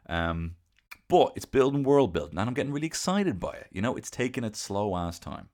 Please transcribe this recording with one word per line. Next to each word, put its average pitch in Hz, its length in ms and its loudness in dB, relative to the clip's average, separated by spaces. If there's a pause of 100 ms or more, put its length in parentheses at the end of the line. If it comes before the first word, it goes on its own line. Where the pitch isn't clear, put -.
Um, 85 460 -2 (520)
but 165 300 6
it's - 80 -10
building 139 380 2
world 135 280 6
building, 78 260 -4
and 107 120 0
I'm 127 40 -4
getting 139 200 -4
really 147 140 -4
excited 185 520 0
by 73 140 -6
it. - 180 -14
You 92 100 -4
know, 110 140 0
it's - 160 -10
taking 123 320 -2
its 107 160 -6
slow 101 380 -2
ass 85 200 -4
time. - 360 -12